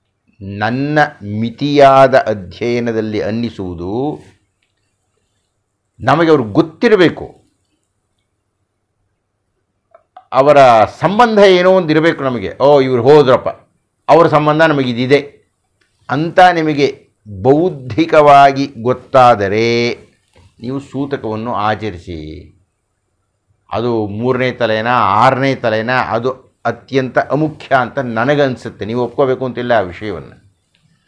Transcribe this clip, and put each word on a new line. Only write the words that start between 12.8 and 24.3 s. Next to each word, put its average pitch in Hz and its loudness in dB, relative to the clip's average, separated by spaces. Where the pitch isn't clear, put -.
ಇವ್ರು 127 -2
ಹೋದ್ರಪ್ಪ, 135 4
ಅವ್ರ 160 4
ಸಂಬಂಧ 151 0
ನಮಗಿದಿದೆ 131 -2
ಅಂತ 151 -2
ನಿಮಗೆ 156 0
ಬೌದ್ಧಿಕವಾಗಿ 143 2
ಗೊತ್ತಾದರೆ 117 0
ನೀವು 131 -10
ಸೂತಕವನ್ನು 123 -8
ಆಚರಿಸಿ. 90 -8
ಅದು 113 -4
ಮೂರನೇ 123 -4